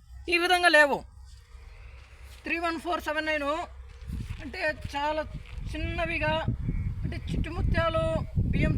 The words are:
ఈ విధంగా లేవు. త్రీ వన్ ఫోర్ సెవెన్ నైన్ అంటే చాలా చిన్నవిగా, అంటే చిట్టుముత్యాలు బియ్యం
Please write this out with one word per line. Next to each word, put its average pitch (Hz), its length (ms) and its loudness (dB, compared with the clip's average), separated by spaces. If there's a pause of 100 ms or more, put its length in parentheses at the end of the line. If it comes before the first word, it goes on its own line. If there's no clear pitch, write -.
(300)
ఈ 349 80 4
విధంగా 349 300 6
లేవు. 294 500 6 (1300)
త్రీ 320 160 -2
వన్ 330 200 -2
ఫోర్ 320 220 -2
సెవెన్ 311 240 -2
నైన్ 302 180 0 (1000)
అంటే 311 320 -2 (220)
చాలా 302 260 0 (500)
చిన్నవిగా, 320 640 0 (680)
అంటే 320 140 -2
చిట్టుముత్యాలు 330 840 2 (340)
బియ్యం - 400 4